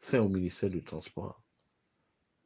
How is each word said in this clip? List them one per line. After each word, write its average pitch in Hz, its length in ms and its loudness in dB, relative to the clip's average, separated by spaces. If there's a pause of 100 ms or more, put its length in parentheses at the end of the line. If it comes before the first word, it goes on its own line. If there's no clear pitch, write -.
fait - 180 2
au 107 100 6
ministère 92 420 0
du 87 120 -4
Transport. - 600 -10 (1040)